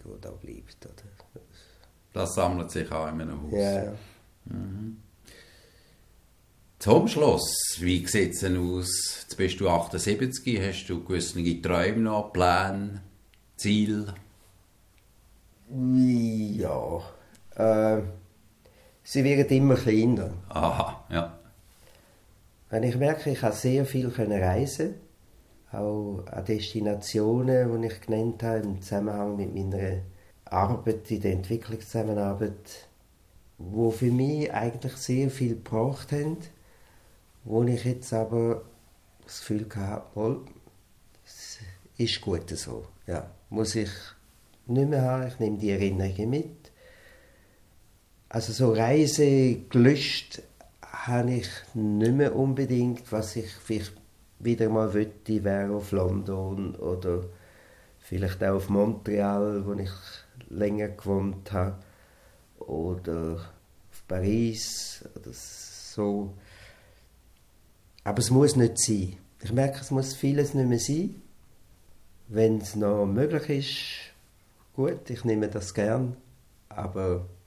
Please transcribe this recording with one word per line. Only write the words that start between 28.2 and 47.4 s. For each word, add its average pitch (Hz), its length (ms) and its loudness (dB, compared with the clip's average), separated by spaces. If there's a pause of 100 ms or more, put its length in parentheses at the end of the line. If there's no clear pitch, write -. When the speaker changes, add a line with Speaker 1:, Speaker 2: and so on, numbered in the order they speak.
Speaker 1:
habe, 113 140 0
im 98 240 -4
Zusammenhang 104 560 -2
mit 92 180 -4
meiner 95 440 -2 (440)
Arbeit, 107 680 0
in 104 100 -2
der 98 100 2
Entwicklungszusammenarbeit, 104 1600 -4 (680)
wo 107 320 0
für 120 220 2
mich 143 400 0
eigentlich 120 460 -4
sehr 131 320 0
viel 123 260 -2
gebracht 117 560 -2
haben, 147 280 -2 (1040)
wo 110 180 2
ich 120 200 2
jetzt 123 300 -4
aber 113 480 0 (640)
das - 160 -16
Gefühl 107 260 -4
gehabt 101 480 -8
habe, 120 300 -2 (800)
es - 340 -18 (380)
ist - 240 -2
gut 90 300 -4
so. - 340 -10 (200)
Ja, 85 260 -8 (180)
muss 104 260 -2
ich 107 140 -2 (760)
nicht 135 240 2
mehr 143 120 2
haben, 127 260 0
ich 123 120 -12
nehme 104 180 0
die 104 140 0
Erinnerungen 95 580 0
mit. - 420 -4 (1600)